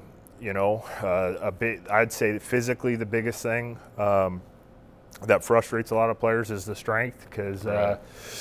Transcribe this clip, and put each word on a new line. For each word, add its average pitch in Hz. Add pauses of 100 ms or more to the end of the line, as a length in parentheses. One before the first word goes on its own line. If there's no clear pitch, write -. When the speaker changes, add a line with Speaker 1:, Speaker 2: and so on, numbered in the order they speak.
(400)
Speaker 1:
you 113
know, 101 (180)
uh, 92 (100)
a 104
bit, 101 (100)
I'd 113
say 107
physically 123
the 113
biggest 113
thing, 117 (200)
um, 98 (840)
that 104
frustrates 117
a 113
lot 113
of 110
players 113
is 98
the 101
strength, 117
'cause, 98
uh, 104 (280)
Speaker 2:
Right. - (420)